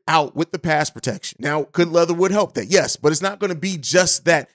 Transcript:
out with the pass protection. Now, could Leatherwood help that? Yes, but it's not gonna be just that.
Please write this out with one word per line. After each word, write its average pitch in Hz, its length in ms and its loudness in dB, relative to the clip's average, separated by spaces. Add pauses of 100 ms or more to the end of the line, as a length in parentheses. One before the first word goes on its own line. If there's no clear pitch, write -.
out 156 260 0
with - 160 -4
the 165 80 -6
pass 151 300 0
protection. - 500 -10
Now, 147 240 -2
could 175 240 0
Leatherwood 170 440 2
help 202 240 0
that? 107 120 -6
Yes, 170 300 2
but 151 160 2
it's 151 80 -4
not 196 180 -4
gonna 185 160 -4
be 180 220 -6
just 175 480 0
that. 156 300 2